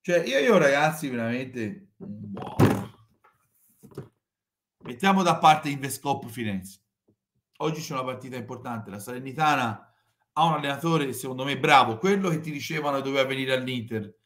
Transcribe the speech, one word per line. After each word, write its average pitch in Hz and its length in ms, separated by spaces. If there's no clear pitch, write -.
Cioè, 175 260
io, 262 120
io 247 200
ragazzi, 151 500
veramente, 120 880
boh. - 600
Mettiamo 190 420
da 165 160
parte 156 320
Invescoop 135 580
Firenze. 107 520
Oggi 156 220
c'è - 140
una 131 100
partita 127 320
importante, 117 540
la 101 80
Salernitana 127 960
ha 156 100
un 170 80
allenatore, 143 600
secondo 131 300
me, 139 140
bravo, 127 380
quello 190 320
che 165 120
ti 160 100
dicevano 143 460
che 135 80
doveva 135 200
venire 131 300
all'Inter. 120 600